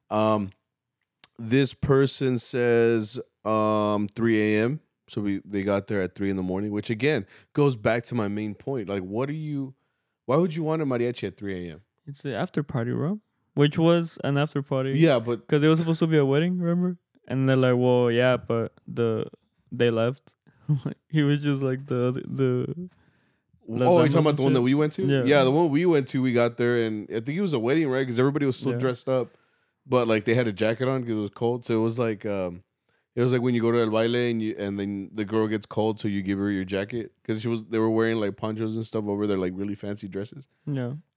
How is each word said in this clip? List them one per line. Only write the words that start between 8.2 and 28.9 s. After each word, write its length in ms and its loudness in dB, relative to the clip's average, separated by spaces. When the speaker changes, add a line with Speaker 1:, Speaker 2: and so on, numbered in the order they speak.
Speaker 1:
main 260 -6
point. 340 -8
Like, 140 -4
what 260 -6
are 60 -8
you, 400 -8
why 100 2
would 180 2
you 80 -4
want 180 -2
a 60 -2
mariachi 400 -2
at 100 -8
three 320 -8
A 40 -12
M? 80 -18
Speaker 2:
It's 160 -16
the 120 -6
after 280 -4
party, 300 -4
bro. 280 -2
Which 240 4
was 460 2
an 140 0
after 240 -2
party. 360 -2
Speaker 1:
Yeah, 200 6
but 280 -2
Speaker 2:
'Cause 160 2
it 60 6
was 120 6
supposed 180 0
to 80 2
be 100 2
a 80 6
wedding, 340 2
remember? 380 0
And 200 0
they're 80 4
like, 200 4
"Well, 340 4
yeah, 280 4
but 340 -4
the, 400 -2
they 200 2
left." 440 -2
<laughs> 60 2
He 140 0
was 200 2
just 200 0
like 240 -2
the, 400 -2
the 640 -2
Speaker 1:
Oh, 60 -10
Speaker 2:
Las 60 -2
Speaker 1:
you're 80 4
Speaker 2:
Damas 60 2
Speaker 1:
talking 60 6
about 80 4
Speaker 2:
and 100 2
Speaker 1:
the 60 0
one 100 4
Speaker 2:
shit. 80 4
Speaker 1:
we 120 2
went 200 0
to? 120 -2
Speaker 2:
Yeah. 180 2
Speaker 1:
Yeah, 200 6
the 60 4
one 200 4
we 140 2
went 240 2
to, 140 -2
we 100 0
got 240 2
there, 300 2
and 240 -6
I 100 -4
think 160 -6
it 60 -2
was 100 -2
a 60 0
wedding, 320 0
right? 160 0
'Cause 120 -2
everybody 280 2
was 100 0
still 160 -4
Speaker 2:
Yeah. 60 -4
Speaker 1:
dressed 300 -4